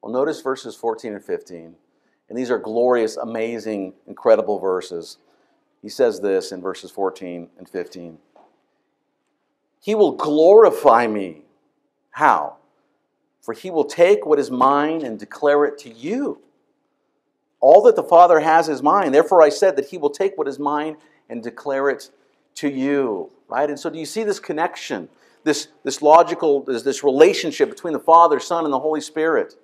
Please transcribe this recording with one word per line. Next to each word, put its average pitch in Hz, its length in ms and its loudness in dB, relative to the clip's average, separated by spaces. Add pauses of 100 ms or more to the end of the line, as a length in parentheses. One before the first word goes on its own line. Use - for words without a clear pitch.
Well, 110 120 -14
notice 139 280 -4
verses 131 360 -10
fourteen 113 360 -8
and 101 120 -14
fifteen. 85 500 -12 (540)
And 113 100 -12
these 127 120 -6
are 117 80 -2
glorious, 117 600 -2
amazing, 110 760 -8 (140)
incredible 104 520 0
verses. 90 600 -8 (640)
He 104 80 -18
says 113 300 -2
this 95 300 -4
in 92 120 -14
verses 90 280 -12
fourteen 87 680 -10
and 92 100 -20
fifteen. 85 500 -14 (1600)
"He 208 140 -4
will 196 180 2
glorify 151 920 6
me." 95 360 -8 (680)
How? 95 460 0 (840)
"For - 120 -14
he 185 180 -14
will 160 140 -2
take 185 400 2
what 151 140 2
is 131 120 -2
mine 143 540 0
and 113 140 -10
declare 147 480 0
it - 120 -6
to 123 120 -20
you. 180 480 -8 (1200)
All 160 220 8
that 220 140 6
the 170 60 -4
Father 175 380 6
has 160 280 2
is 135 140 -6
mine. 160 300 0
Therefore 160 300 6
I 147 80 6
said 185 260 0
that 139 100 -4
he 185 120 -16
will 143 120 -2
take 196 280 -6
what 147 100 -4
is 127 100 -10
mine 147 380 -6 (320)
and 117 140 -12
declare 135 480 -4
it - 200 -10 (440)
to 151 160 -6
you." 131 600 -4 (160)
Right? 131 220 -4
And 143 100 -8
so 170 120 -8
do 151 80 -14
you 160 80 -12
see 220 160 -8
this 208 180 -6
connection, 151 680 -8 (340)
this, 147 240 -4 (140)
this 139 180 -8
logical, 156 600 2
this, 123 200 -8
this 135 220 -6
relationship 147 640 2
between 165 240 -10
the 139 80 -6
Father, 165 400 4
Son, 170 240 -6
and 147 80 -4
the 131 80 -2
Holy 156 220 -6
Spirit? 156 600 -4